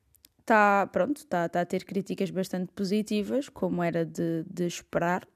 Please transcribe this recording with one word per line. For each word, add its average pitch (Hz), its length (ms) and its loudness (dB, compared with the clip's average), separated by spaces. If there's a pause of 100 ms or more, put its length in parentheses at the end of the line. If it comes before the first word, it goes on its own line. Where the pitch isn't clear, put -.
(460)
tá, 202 420 6
pronto, 190 380 -2
tá, 170 240 0
tá 175 120 0
a 175 40 0
ter 185 180 -4
críticas 196 460 -4
bastante 180 420 -4
positivas, 214 800 -2
como 175 340 -2
era 165 220 0
de, 165 440 -2
de 175 160 -4
esperar, 175 720 -2